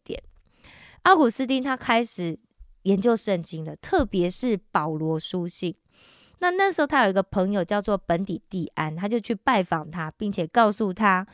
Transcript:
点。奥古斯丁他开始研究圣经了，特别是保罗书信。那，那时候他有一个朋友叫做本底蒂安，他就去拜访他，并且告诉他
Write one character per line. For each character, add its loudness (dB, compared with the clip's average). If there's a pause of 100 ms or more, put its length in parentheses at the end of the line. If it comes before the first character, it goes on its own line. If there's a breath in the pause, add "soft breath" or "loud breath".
点。 -12 (800 soft breath)
奥 8
古 6
斯 -2
丁 0
他 -2
开 0
始 -6 (440)
研 2
究 4
圣 -2
经 -10
了， -12
特 0
别 0
是 -2 (140)
保 0
罗 -2
书 -6
信。 -6 (680 soft breath)
那， 0
那 2
时 2
候 2
他 2
有 4
一 2
个 2
朋 0
友 0
叫 -2
做 0
本 -2
底 -6
蒂 -6
安， -4
他 -4
就 -2
去 -4
拜 2
访 -4
他， -6
并 -4
且 -2
告 4
诉 -2
他 2